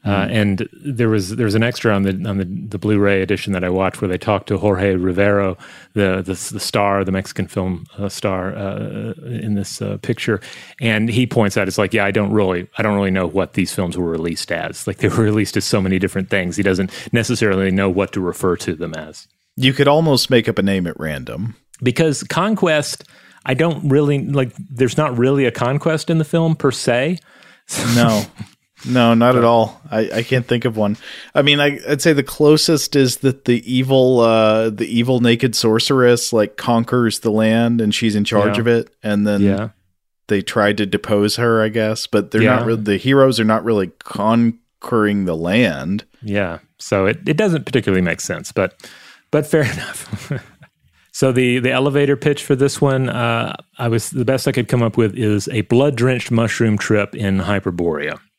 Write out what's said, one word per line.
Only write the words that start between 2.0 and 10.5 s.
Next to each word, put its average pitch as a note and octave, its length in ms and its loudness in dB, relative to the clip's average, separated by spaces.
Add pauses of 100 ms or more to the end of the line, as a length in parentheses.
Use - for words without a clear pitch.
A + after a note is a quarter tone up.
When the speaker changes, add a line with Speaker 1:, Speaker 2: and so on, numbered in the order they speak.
Speaker 1:
the, G2 80 2 (180)
on G2 80 -2
the, F#2 80 -2
the G2 320 -10
Blu-ray G2+ 440 2
edition F#2+ 320 -4
that F2+ 120 -2
I F2+ 40 -2
watched F#2 300 -2
where G#2 80 -4
they F2+ 100 -2
talked G2+ 300 -2
to G#2 100 -2
Jorge F#2+ 380 0
Rivero, F#2+ 640 0 (380)
the, F#2+ 220 0
the, F#2+ 160 -6 (200)
the G#2 80 -10
star, G2 420 0
the F#2 80 -2
Mexican F#2+ 360 -4
film, F#2 380 -6 (120)
uh, G2+ 100 -6
star, F#2+ 480 -6
uh, G#2 580 -8 (120)
in A2 300 -4
this, - 260 -6
uh, G#2 160 -6
picture, A2 420 -4 (400)